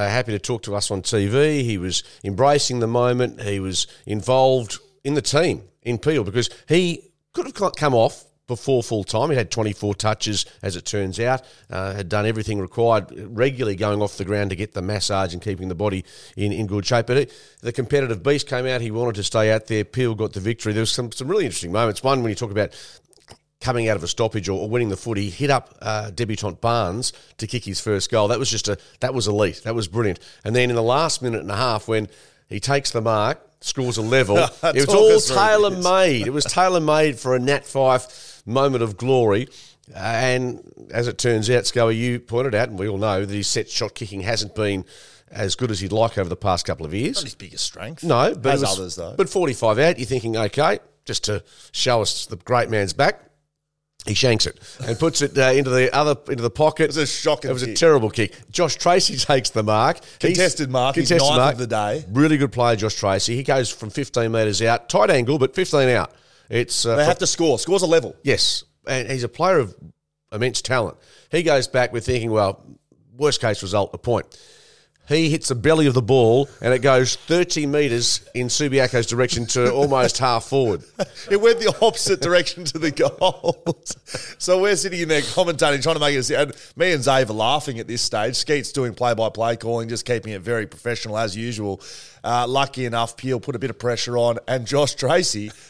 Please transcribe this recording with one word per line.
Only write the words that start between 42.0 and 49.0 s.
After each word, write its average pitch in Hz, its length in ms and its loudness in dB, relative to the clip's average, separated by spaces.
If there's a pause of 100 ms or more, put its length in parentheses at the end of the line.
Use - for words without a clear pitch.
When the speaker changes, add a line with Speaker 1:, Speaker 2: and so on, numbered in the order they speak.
Speaker 1:
pointed 123 360 -2
out, 117 140 0
and 98 100 -10
we 101 80 -2
all 101 100 -4
know, 101 280 0
that 98 80 -8
his 101 140 -4
set - 220 -4
shot - 240 -4
kicking 98 280 -10
hasn't 107 340 -4
been 101 300 -2 (440)
as 101 260 -4
good 123 140 -2
as 98 120 -4
he'd 95 100 -6
like 110 260 0
over 90 120 -2
the - 80 -6
past 92 280 -2
couple 80 200 -6
of 78 80 -8
years. 147 240 -4
Speaker 2:
Not - 80 -6
his - 100 -14
biggest - 300 -10
strength. 147 380 -12
Speaker 1:
No, 160 300 2
but 131 160 -2
Speaker 2:
Has 139 140 2
Speaker 1:
it - 20 0
was, 95 140 0
Speaker 2:
others, 90 160 -10
though. 87 200 -10